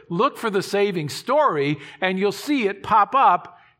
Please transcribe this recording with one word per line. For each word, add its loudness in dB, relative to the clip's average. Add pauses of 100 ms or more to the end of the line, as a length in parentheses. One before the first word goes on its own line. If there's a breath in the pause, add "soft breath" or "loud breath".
look -2
for -4
the -2
saving -2
story, 0 (240 loud breath)
and -2
you'll 0
see -2
it -8
pop 2
up 2 (220 loud breath)